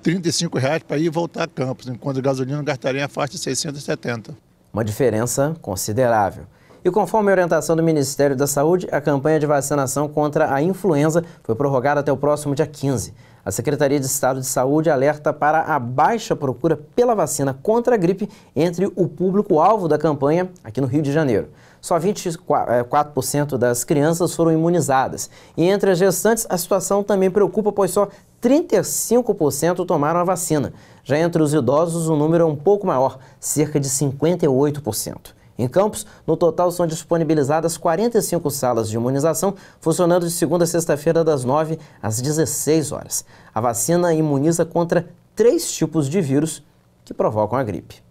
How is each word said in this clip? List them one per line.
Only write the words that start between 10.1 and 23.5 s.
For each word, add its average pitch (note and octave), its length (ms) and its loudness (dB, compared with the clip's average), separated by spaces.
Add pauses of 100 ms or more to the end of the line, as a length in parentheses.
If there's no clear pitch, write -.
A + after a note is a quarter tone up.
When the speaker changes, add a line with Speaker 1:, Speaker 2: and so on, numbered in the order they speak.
Speaker 2:
a C3+ 80 2
influenza E3 640 2 (180)
foi A2+ 120 -2
prorrogada C#3 460 2
até D3 120 0
o C#3 60 0
próximo D3 360 0
dia D3+ 120 0
quinze. C3+ 480 -4 (280)
A G2 80 -6
Secretaria C#3+ 480 0
de C3+ 80 -2
Estado C3 340 -2
de B2+ 60 -8
Saúde C#3+ 440 0
alerta D3 420 0
para D#3 300 2
a D3+ 160 -2
baixa D3+ 580 0
procura D3+ 400 -2
pela A#3+ 380 0
vacina C#3 400 -2
contra A#3 400 0
a A#3 40 2
gripe F#3 300 0 (260)
entre F3 400 0
o F3 140 0
público-alvo F#3 800 2
da D3+ 80 4
campanha D#3 540 0 (120)
aqui A2 180 -8
no C#3 60 0
Rio C#3+ 140 0
de C#3 120 -2
Janeiro. B2+ 360 0 (320)
Só - 200 0
vinte F#3+ 260 -4
e E3 100 -4 (520)
quatro D3 240 0
por C3 100 -2
cento D3 340 -2